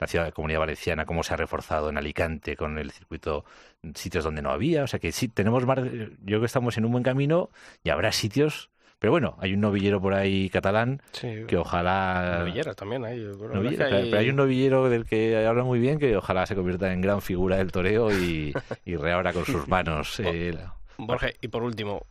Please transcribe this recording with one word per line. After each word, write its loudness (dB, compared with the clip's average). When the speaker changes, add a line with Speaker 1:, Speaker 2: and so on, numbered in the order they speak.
Speaker 1:
la -4
ciudad, 0
la -6
Comunidad -2
Valenciana, -2
cómo -2
se -2
ha -4
reforzado -2
en -4
Alicante -4
con -6
el -8
circuito, -8
sitios -4
donde -4
no -2
había. 0
O -2
sea -4
que -2
sí, -2
tenemos 2
mar-, 0
yo -8
creo 2
que 2
estamos 0
en 2
un 2
buen 0
camino 0
y 0
habrá 2
sitios. -2
Pero 2
bueno, 2
hay 0
un 2
novillero 4
por 2
ahí 2
catalán 2
Speaker 2:
Sí. -8
Speaker 1:
que 2
ojalá 0
Speaker 2:
Novilleras -4
también -6
hay, -8
yo -10
creo. -12
Speaker 1:
Novillera, 0
Speaker 2:
Es 0
que 2
hay 4
Speaker 1:
pero, -2
pero 4
hay 4
un 2
novillero 4
del 2
que 2
habla 4
muy 2
bien, 2
que 4
ojalá 2
se -4
convierta 0
en -2
gran 2
figura 0
del 0
toreo 2
y, 0
Speaker 2:
<laughs> -8
Speaker 1:
y -4
reabra 0
con 0
sus -2
manos, 0
Speaker 2:
Bo-, 0
Speaker 1:
eh, -4
la -12
Speaker 2:
Borja, -4
y -8
por -4
último, -6